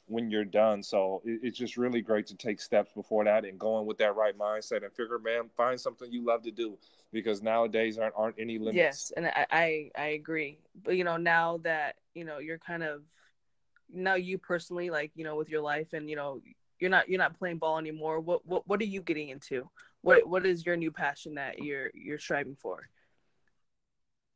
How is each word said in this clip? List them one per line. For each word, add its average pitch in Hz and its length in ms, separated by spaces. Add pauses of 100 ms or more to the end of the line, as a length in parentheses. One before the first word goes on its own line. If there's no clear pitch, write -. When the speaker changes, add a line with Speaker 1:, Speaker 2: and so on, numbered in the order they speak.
Speaker 1:
when 113 240
you're 107 140
done. 104 380
So 95 420
it, 113 180
it's 123 160
just 120 180
really 123 240
great 107 280
to 98 80
take 107 240
steps - 320
before 107 320
that 107 200
and 95 140
going 107 280
with 107 120
that 107 180
right 104 200
mindset 107 480
and 101 80
figure, 117 260
man, 117 380
find 123 240
something 123 300
you 120 140
love 117 200
to 117 60
do, 107 280 (340)
because 107 300
nowadays 110 560
aren't, 110 180
aren't 110 220
any 113 200
limits. 110 180
Speaker 2:
Yes, 156 400
and 165 100
I, 143 240
I, 156 460
I 147 120
agree. 151 500 (240)
But, 180 140
you 180 80
know, 170 120
now 170 420
that, 160 380 (180)
you 170 100
know, 151 140
you're 156 200
kind 170 240
of, 147 200 (880)
now 185 220
you 185 240
personally, 175 520
like, 151 240
you 160 100
know, 151 120
with 156 120
your 156 140
life 151 300
and, 151 160
you 151 80
know, 143 240 (380)
you're 185 120
not, 185 180
you're 185 100
not 170 200
playing 175 200
ball 160 200
anymore. 156 420
What, 165 260
what, 180 220
what 202 120
are 226 40
you 196 180
getting 151 260
into? 135 400 (340)
What, 175 240
what 180 200
is 170 180
your 175 120
new 165 140
passion 156 440
that 139 240
you're, 139 360
you're - 240
striving 139 380
for? - 320 (1500)